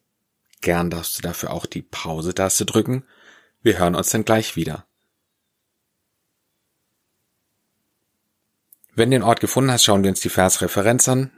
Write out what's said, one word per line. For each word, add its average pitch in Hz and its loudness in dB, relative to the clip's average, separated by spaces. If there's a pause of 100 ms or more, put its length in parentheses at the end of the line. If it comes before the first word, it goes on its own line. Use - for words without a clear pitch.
(600)
Gern 87 0
darfst 82 -8
du - -10
dafür - -6
auch - -6
die - -10
Pause-Taste - -2
drücken. 123 0 (560)
Wir 95 4
hören 87 2
uns 90 -2
dann 110 -2
gleich 110 0
wieder. - -6 (4000)
Wenn 117 2
du 135 4
den 117 0
Ort 113 2
gefunden 127 0
hast, 120 2
schauen 98 4
wir 98 4
uns 92 -4
die - -4
Versreferenz 95 2
an. 131 0